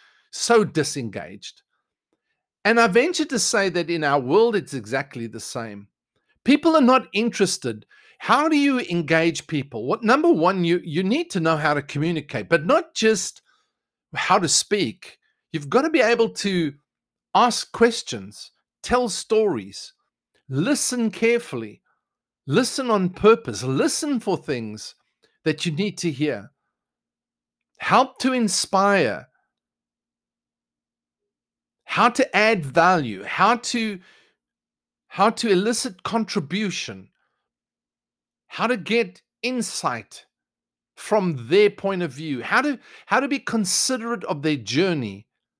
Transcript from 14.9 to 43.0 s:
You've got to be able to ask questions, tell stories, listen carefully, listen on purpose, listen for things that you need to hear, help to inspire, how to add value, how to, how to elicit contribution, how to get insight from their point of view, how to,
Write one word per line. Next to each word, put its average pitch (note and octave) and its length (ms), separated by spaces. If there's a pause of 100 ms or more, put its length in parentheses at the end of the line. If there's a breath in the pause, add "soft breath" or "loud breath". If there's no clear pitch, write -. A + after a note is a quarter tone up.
You've D3 180
got B3 120
to D#4+ 80
be D#4 100
able A3+ 300
to F3 440 (640)
ask A3+ 340
questions, A#2+ 800 (320)
tell B3 260
stories, F3+ 840 (540)
listen A3+ 640
carefully, A3+ 720 (640)
listen A#3+ 420
on F#3+ 200
purpose, G3+ 520
listen A#3+ 560
for F#3+ 180
things A2+ 600 (480)
that D#3 200
you F3 60
need F#3 280
to F3 120
hear, B2+ 400 (1300)
help B3+ 400
to B3+ 140
inspire, F#3+ 960 (2500)
how A3 260
to - 260
add G#3 300
value, C#3 560
how G#3+ 340
to, A3 420 (1080 soft breath)
how G#3 240
to - 180
elicit G#3 540
contribution, F3+ 1080 (1400)
how F#3 180
to B3 100
get G3 460 (200)
insight G3 840 (680)
from F3 520
their G3+ 220
point G3 320
of D3+ 100
view, C#3 300
how G#3+ 180
to, C#4 180 (280 loud breath)